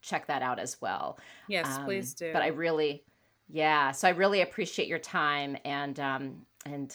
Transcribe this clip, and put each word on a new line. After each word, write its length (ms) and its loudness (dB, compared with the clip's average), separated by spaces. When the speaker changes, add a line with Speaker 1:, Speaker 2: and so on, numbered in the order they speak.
Speaker 1:
check 280 -4
that 120 0
out 180 0
as 220 -6
well. 380 -4
Speaker 2:
Yes, 300 -2
Speaker 1:
Um, 80 -4
Speaker 2:
please 300 -4
do. 180 -6
Speaker 1:
but 100 2
I 60 2
really, 560 0
yeah, 440 4
so 160 4
I 20 8
really 300 4
appreciate 480 0
your 100 -2
time, 680 0
and, 360 -2
um, 440 -4
and 300 -6